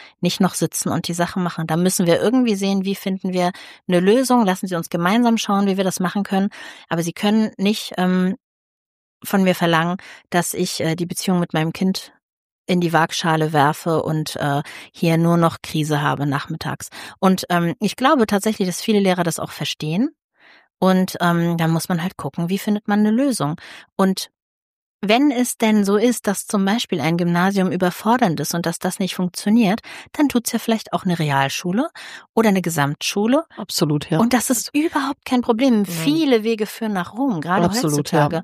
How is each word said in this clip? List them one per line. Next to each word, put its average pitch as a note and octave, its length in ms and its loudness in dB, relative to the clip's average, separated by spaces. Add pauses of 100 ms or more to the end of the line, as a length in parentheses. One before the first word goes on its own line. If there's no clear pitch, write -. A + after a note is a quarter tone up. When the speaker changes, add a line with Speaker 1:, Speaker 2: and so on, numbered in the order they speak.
(200)
Speaker 1:
nicht F3 180 -2
noch F3+ 160 2
sitzen - 360 -2
und E3 180 -4
die E3+ 60 -4
Sache F3 260 -2
machen. E3+ 260 -4
Da D#3+ 100 -2
müssen F3+ 300 2
wir E3+ 140 4
irgendwie A#3 360 2
sehen, G3 280 0
wie G3 100 -4
finden F#3+ 380 -6
wir F3+ 200 0 (360)
eine F3+ 120 4
Lösung. A#3+ 440 4
Lassen F#3 220 0
Sie F#3 80 -4
uns E3+ 160 -4
gemeinsam A3 480 2
schauen, G3+ 280 0
wie F#3+ 120 0
wir G3 60 2
das F#3 140 -2
machen G3 260 -2
können.“ G3 260 0 (400)
Aber E3 120 0
Sie E3+ 120 -4
können G#3+ 420 0
nicht, G3+ 400 -2
ähm, F#3 400 2 (880)
von G3 180 2
mir F#3 120 4
verlangen, E3+ 420 0 (340)
dass F3 240 -2
ich, - 260 -4
äh, D#3+ 140 0
die E3+ 120 -4
Beziehung F3+ 340 -2
mit E3+ 140 -4
meinem D#3+ 180 0
Kind - 400 -2 (540)
in F3+ 140 2
die E3+ 120 0
Waagschale D#3+ 600 0
werfe D#3 500 2
und, D#3 340 -4
äh, C#3+ 260 -2 (300)
hier E3 240 2
nur E3+ 220 4
noch E3 240 2
Krise D3+ 400 -2
habe C#3+ 240 -2
nachmittags. - 640 -6 (280)
Und, F#3+ 300 2
ähm, E3+ 320 0
ich - 160 -2
glaube B3+ 300 4
tatsächlich, G#3 420 0
dass - 140 -6
viele G#3 180 2
Lehrer F3+ 240 2
das E3 160 -4
auch - 120 -8
verstehen. E3+ 580 -4 (680)
Und, F#3 420 2
ähm, E3+ 360 2
da E3 100 0
muss E3 220 0
man E3+ 140 -2
halt F#3 140 -6
gucken, E3+ 340 -6
wie G3 80 -2
findet G#3 280 -4
man G#3 140 2
eine G#3+ 100 4
Lösung. A3 460 0 (400)
Und F#3+ 340 0 (720)
wenn A#3+ 300 4
es B3 280 0
denn G#3+ 260 4
so G3 120 2
ist, A3+ 300 0
dass G3 200 -2
zum G3 180 0
Beispiel G3 360 0
ein D#3+ 160 2
Gymnasium F3+ 540 2
überfordernd F3+ 720 0
ist D3+ 140 -4
und E3+ 120 -2
dass E3 140 -4
das - 180 -4
nicht F#3 160 -4
funktioniert, G3+ 640 2 (320)
dann D4 160 2
tut's C#4 220 -2
ja A#3 80 0
vielleicht - 340 -4
auch F3 120 -2
eine F3 160 0
Realschule D#3 680 0 (460)
oder A3+ 140 4
eine F#3+ 140 4
Gesamtschule. F3 800 0 (120)
Speaker 2:
Absolut, D3+ 540 -2
ja. D#3 80 2
Speaker 1:
Und A#3 140 2
das A#3+ 180 0
ist - 240 -4
überhaupt C#4+ 500 -2
kein B3 160 0
Problem. A#3 420 2
Speaker 2:
Nein. F#3+ 40 -2
Speaker 1:
Viele B3 560 0
Wege G#3+ 240 -2
führen G#3+ 280 -6
nach F3+ 200 -6
Rom, A3+ 260 -2
gerade F3 260 0
Speaker 2:
Absolut, D#3+ 460 -2
Speaker 1:
heutzutage. D#3+ 320 2